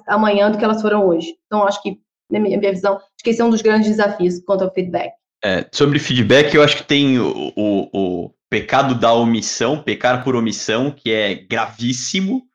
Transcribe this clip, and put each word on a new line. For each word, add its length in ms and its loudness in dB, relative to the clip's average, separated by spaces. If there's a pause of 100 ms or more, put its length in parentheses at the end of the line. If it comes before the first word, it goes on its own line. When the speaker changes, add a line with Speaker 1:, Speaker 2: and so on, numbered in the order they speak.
Speaker 1:
amanhã 420 2
do 80 0
que 80 -2
elas 160 0
foram 260 0
hoje. 280 -2 (120)
Então, 140 -2
eu 60 2
acho 160 -4
que, 160 -8 (320)
na 80 -2
minha, 180 0
minha 160 0
visão, 220 -2
acho 300 -16
que 60 0
esse 100 0
é 40 2
um 60 2
dos 120 2
grandes 260 2
desafios 580 0
quanto 160 0
ao 100 -2
feedback. 380 -4 (340)
Speaker 2:
É, 280 -2
sobre 260 2
feedback, 560 2
eu 80 6
acho 140 4
que 80 -12
tem 340 2
o, 380 -4
o, 320 0 (380)
o 40 -16 (180)
pecado 460 0
da 180 2
omissão, 680 0
pecar 400 -2
por 140 -2
omissão, 560 -2
que 180 -8
é 240 0
gravíssimo, 1080 -4 (100)